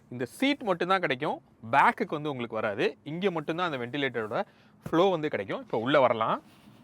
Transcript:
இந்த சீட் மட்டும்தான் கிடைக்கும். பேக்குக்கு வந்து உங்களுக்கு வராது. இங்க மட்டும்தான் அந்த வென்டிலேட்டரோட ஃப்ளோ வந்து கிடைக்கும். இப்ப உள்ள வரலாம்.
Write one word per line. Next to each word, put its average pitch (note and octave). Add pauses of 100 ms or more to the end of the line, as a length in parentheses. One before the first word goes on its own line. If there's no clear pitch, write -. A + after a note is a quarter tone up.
(100)
இந்த B2
சீட் C#4
மட்டும்தான் F#3+
கிடைக்கும். D3+ (300)
பேக்குக்கு F#3+
வந்து D3+
உங்களுக்கு A#2+
வராது. A2
இங்க F3
மட்டும்தான் E3
அந்த B2
வென்டிலேட்டரோட B2 (420)
ஃப்ளோ F3+
வந்து D#3
கிடைக்கும். C3+
இப்ப -
உள்ள C#3
வரலாம். B2 (420)